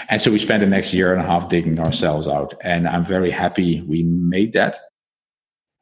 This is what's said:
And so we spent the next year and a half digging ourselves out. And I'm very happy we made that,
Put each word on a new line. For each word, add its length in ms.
And 140
so 80
we 80
spent 220
the 60
next 280
year 180
and 80
a 60
half 240
digging 280
ourselves 480
out. 360
And 260
I'm 160
very 260
happy 520
we 220
made 500
that, 240